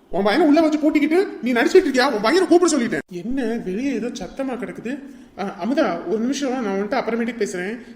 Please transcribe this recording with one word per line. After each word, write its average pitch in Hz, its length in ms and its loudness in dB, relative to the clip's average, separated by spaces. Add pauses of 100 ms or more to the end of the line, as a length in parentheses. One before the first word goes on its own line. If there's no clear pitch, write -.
(100)
உன் 170 120 -2
பையனை 226 260 2
உள்ள 285 120 6
வச்சு 311 180 2
பூட்டிக்கிட்டு 302 480 2 (160)
நீ 240 100 -2
நடிச்சிட்டு 339 360 4
இருக்கியா? 254 240 2
உன் 214 80 0
பையனை 302 280 2
கூப்பிட 339 280 6
சொல்லிட்டேன். 214 360 -2
என்ன 226 300 -4 (220)
வெளியே 226 280 -4
ஏதோ 220 140 -4
சத்தமா 247 440 -8
கிடக்குது? 233 480 -8 (400)
ஆ, 190 260 -8
அமுதா, 220 420 0
ஒரு 226 120 -2
நிமிஷம், 262 460 -2
நான் 202 160 -2
உன்கிட்ட 214 240 -2
அப்புறமேட்டுக்கு 226 420 -2
பேசுறேன். 190 320 -6 (180)